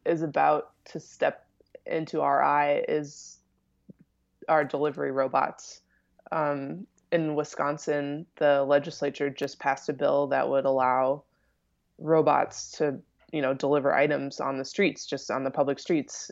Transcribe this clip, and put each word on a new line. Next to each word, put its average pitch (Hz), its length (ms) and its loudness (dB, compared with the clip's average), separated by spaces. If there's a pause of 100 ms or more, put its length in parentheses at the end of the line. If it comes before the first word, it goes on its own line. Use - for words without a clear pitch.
is 165 160 0
about 151 500 2 (140)
to - 140 -12
step - 460 -4 (400)
into 156 360 -4
our 139 200 2
eye 143 460 2
is - 520 -4 (1080)
our 156 160 4
delivery 143 480 -2
robots. 135 680 -2 (500)
Um, 147 560 -4 (240)
in 156 240 0
Wisconsin, 147 880 -4 (120)
the 143 260 4
legislature 143 640 0
just - 300 -6
passed 139 300 -2
a 147 40 -2
bill 143 340 2
that 131 200 0
would 139 180 0
allow 131 580 2 (720)
robots 151 800 2
to, 147 220 0 (340)
you 156 80 -2
know, 135 120 2
deliver 139 400 2
items 139 460 0
on 135 180 -4
the 135 80 -6
streets, - 400 -2
just - 260 -6
on 131 120 -2
the 135 80 -2
public 139 280 0
streets. - 520 -4